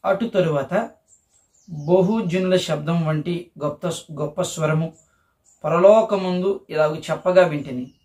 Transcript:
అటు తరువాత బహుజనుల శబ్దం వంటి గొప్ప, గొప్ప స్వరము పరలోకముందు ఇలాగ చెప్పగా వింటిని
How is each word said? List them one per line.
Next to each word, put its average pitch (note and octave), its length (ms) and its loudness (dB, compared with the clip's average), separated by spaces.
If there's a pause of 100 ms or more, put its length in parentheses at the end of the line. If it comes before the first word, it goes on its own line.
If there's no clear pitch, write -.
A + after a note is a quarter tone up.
అటు G3 200 0
తరువాత E3+ 640 -2 (800)
బహుజనుల F#3 880 0
శబ్దం D#3+ 480 -2
వంటి D#3 460 -4 (120)
గొప్ప, D3 240 -6
గొప్ప D3 540 -8
స్వరము D#3 520 -2 (680)
పరలోకముందు F#3+ 1040 4
ఇలాగ D#3 260 0
చెప్పగా F3 520 2
వింటిని C3 440 -6 (140)